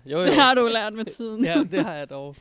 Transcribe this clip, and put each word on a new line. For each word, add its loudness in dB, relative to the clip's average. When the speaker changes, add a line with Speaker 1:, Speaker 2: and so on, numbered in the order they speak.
Speaker 1:
Jo, -4
Speaker 2:
Det 2
Speaker 1:
jo. 6
Speaker 2:
har 6
du 2
lært -2
med -8
tiden. -6
Speaker 1:
<laughs> -
Ja, 2
det -2
har -8
jeg -10
dog -14